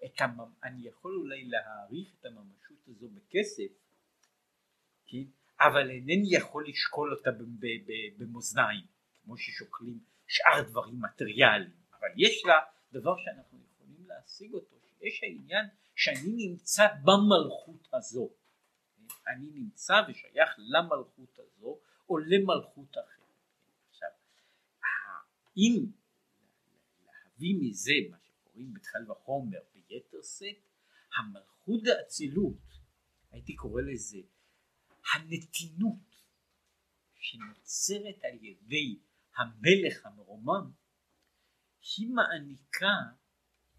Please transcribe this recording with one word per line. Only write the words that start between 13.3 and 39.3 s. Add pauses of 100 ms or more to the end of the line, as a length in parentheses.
יכולים
להשיג
אותו,
שיש
העניין (300)
שאני
נמצא (160)
במלכות
הזו. (960)
אני
נמצא (160)
ושייך
למלכות
הזו, (300)
או
למלכות
אחרת. (540)
עכשיו, (1500)
אם (1200)
להביא
מזה (160)
מה
שקוראים
בתחל
וחומר (140)
ביתר
שאת, (600)
המלכות
האצילות, (680)
הייתי
קורא
לזה, (960)
הנתינות (880)
שנוצרת
על
ידי (360)